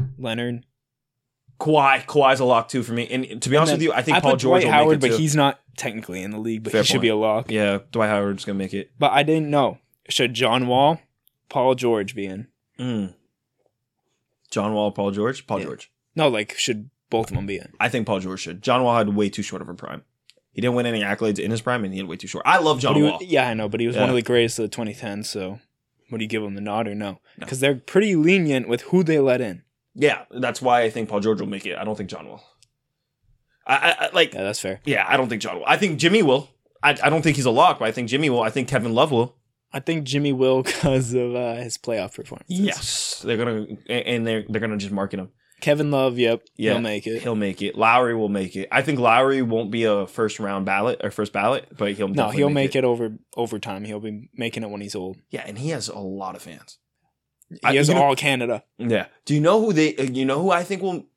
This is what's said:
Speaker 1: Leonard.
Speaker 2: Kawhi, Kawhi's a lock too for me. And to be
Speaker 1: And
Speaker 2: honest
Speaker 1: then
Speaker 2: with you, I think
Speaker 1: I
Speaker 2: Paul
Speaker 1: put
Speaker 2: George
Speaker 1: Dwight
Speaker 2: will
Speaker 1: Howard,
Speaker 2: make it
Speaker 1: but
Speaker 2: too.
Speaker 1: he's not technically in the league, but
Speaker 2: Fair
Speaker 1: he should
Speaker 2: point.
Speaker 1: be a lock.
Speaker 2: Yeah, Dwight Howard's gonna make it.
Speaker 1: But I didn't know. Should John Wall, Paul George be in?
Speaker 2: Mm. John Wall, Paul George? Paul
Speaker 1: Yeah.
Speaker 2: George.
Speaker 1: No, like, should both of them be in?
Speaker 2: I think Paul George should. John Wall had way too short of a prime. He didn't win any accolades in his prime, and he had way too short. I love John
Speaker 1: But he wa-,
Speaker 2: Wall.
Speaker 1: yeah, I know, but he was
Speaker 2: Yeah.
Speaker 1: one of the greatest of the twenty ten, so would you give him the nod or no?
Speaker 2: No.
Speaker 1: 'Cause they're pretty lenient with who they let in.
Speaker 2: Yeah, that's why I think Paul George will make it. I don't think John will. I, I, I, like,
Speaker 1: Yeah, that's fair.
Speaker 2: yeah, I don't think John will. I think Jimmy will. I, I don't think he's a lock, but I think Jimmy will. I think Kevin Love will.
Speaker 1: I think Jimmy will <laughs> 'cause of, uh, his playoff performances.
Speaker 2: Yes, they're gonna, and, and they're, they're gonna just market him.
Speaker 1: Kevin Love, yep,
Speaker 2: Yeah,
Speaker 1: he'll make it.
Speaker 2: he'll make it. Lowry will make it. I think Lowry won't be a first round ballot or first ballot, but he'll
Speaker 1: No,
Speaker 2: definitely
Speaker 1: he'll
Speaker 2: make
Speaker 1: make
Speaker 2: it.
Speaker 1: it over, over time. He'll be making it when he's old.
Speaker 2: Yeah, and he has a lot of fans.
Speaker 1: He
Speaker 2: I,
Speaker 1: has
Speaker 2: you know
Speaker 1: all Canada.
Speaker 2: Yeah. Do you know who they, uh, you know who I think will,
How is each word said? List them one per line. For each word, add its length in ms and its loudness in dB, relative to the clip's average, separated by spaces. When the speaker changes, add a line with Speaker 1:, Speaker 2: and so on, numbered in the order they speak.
Speaker 1:
Leonard. 480 -6
Speaker 2:
Kawhi, 460 4
Kawhi's 340 4
a 60 2
lock 240 4
too 140 -2
for 100 -8
me. 160 -4
And 320 -6
to 80 -4
be 60 4
Speaker 1:
And 60 6
Speaker 2:
honest 100 4
Speaker 1:
then 80 2
Speaker 2:
with 40 -2
you, 100 2
I 100 0
think 140 2
Speaker 1:
I 20 4
Speaker 2:
Paul 140 4
Speaker 1:
put 80 0
Speaker 2:
George 200 4
Speaker 1:
Dwight 40 2
Speaker 2:
will 60 2
Speaker 1:
Howard, 300 6
Speaker 2:
make 80 4
it 20 2
Speaker 1:
but 60 2
Speaker 2:
too. 40 2
Speaker 1:
he's 140 2
not 240 4
technically 440 -8
in 100 -8
the 80 -10
league, 240 -6
but 100 -6
Speaker 2:
Fair 80 4
Speaker 1:
he 60 2
should 80 2
Speaker 2:
point. 80 2
Speaker 1:
be 60 6
a 60 2
lock. 360 0
Speaker 2:
Yeah, 280 0
Dwight 180 0
Howard's 340 -2
gonna 160 -6
make 140 -8
it. 260 -8
Speaker 1:
But 140 4
I 100 6
didn't 260 2
know. 280 2
Should 240 0
John 340 2
Wall, 320 4
Paul 260 2
George 400 -2
be 100 -6
in? 220 -10
Speaker 2:
Mm. 340 -4
John 220 -2
Wall, 180 0
Paul 200 -2
George? 360 -2
Paul 120 -4
Speaker 1:
Yeah. 60 -8
Speaker 2:
George. 260 -14
Speaker 1:
No, 140 2
like, 280 -4
should 320 -4
both 200 0
of 60 -6
them 100 -4
be 120 -6
in? 220 -16
Speaker 2:
I 100 0
think 180 -2
Paul 120 0
George 220 -8
should. 200 -12
John 220 2
Wall 140 4
had 180 2
way 140 2
too 140 -6
short 180 -10
of 80 -16
a 40 -12
prime. 300 -14
He 100 -8
didn't 140 0
win 120 0
any 140 -2
accolades 380 -2
in 120 -2
his 100 -4
prime, 220 -2
and 100 -6
he 60 -6
had 80 -8
way 80 -10
too 120 -14
short. 200 -10
I 120 6
love 200 2
John 140 2
Speaker 1:
But 40 4
he 60 6
wa-, 80 6
Speaker 2:
Wall. 120 -6
Speaker 1:
yeah, 260 2
I 40 -2
know, 160 -2
but 100 -4
he 80 0
was 80 -2
Speaker 2:
Yeah. 80 2
Speaker 1:
one 60 2
of 60 2
the 80 2
greatest 360 2
of 40 0
the 60 -2
twenty 240 -8
ten, 300 -10
so 360 -8
would 120 -6
you 60 -6
give 140 -2
him 140 -8
the 60 -10
nod 260 -2
or 80 -8
no? 240 -8
Speaker 2:
No. 80 -16
Speaker 1:
'Cause 140 -8
they're 160 2
pretty 400 2
lenient 520 4
with 160 0
who 200 4
they 160 4
let 220 4
in. 220 -8
Speaker 2:
Yeah, 380 2
that's 300 -4
why 220 4
I 60 2
think 200 -6
Paul 100 -2
George 220 0
will 60 -6
make 180 -8
it. 120 -8
I 60 -8
don't 120 -6
think 140 -10
John 180 -14
will. 140 -20
I, 80 2
I, 300 0
I, 80 -2
like, 200 2
Speaker 1:
Yeah, 100 -6
that's 160 -4
fair. 260 -8
Speaker 2:
yeah, 220 0
I 100 4
don't 120 2
think 120 -4
John 160 -6
will. 100 -8
I 100 4
think 220 0
Jimmy 240 4
will. 260 2
I, 100 4
I 60 6
don't 120 2
think 140 2
he's 100 0
a 60 4
lock, 280 6
but 80 -2
I 40 -2
think 180 -4
Jimmy 200 0
will. 120 2
I 80 0
think 180 -4
Kevin 260 0
Love 180 4
will. 240 0
Speaker 1:
I 60 -4
think 260 -4
Jimmy 260 0
will 320 4
<laughs> 0 -
'cause 500 0
of, 220 0
uh, 200 -4
his 220 -10
playoff 380 -4
performances. 440 -10
Speaker 2:
Yes, 640 -4
they're 120 -2
gonna, 280 -4
and, 180 -2
and 200 -2
they're, 200 -2
they're 140 -4
gonna 160 -4
just 160 -6
market 260 -4
him. 100 -10
Speaker 1:
Kevin 300 0
Love, 300 2
yep, 240 2
Speaker 2:
Yeah, 180 0
Speaker 1:
he'll 80 0
make 260 -4
it. 160 -6
Speaker 2:
he'll 120 -2
make 280 -4
it. 120 -6
Lowry 400 4
will 140 0
make 260 -4
it. 160 -8
I 120 2
think 160 -2
Lowry 420 4
won't 300 -2
be 140 0
a 200 0
first 340 -4
round 280 -4
ballot 360 0
or 60 -2
first 240 -4
ballot, 420 0
but 180 -2
he'll 160 -4
Speaker 1:
No, 40 -4
Speaker 2:
definitely 240 -2
Speaker 1:
he'll 120 4
Speaker 2:
make 40 0
Speaker 1:
make 60 -4
Speaker 2:
it. 40 0
Speaker 1:
it 60 2
over, 320 -2
over 220 -4
time. 260 -10
He'll 160 -10
be 360 -12
making 260 -6
it 80 -10
when 120 -10
he's 140 -12
old. 220 -10
Speaker 2:
Yeah, 160 -10
and 100 -14
he 120 -8
has 180 -8
a 100 -12
lot 380 -10
of 80 -20
fans. 340 -20
Speaker 1:
He 140 -20
Speaker 2:
I, 120 4
Speaker 1:
has 140 4
Speaker 2:
you 60 4
know 80 4
Speaker 1:
all 120 4
Canada. 480 -2
Speaker 2:
Yeah. 300 -2
Do 80 -2
you 80 2
know 180 4
who 140 0
they, 220 2
uh, 80 -2
you 220 -2
know 160 0
who 100 2
I 120 0
think 200 -8
will, 340 -6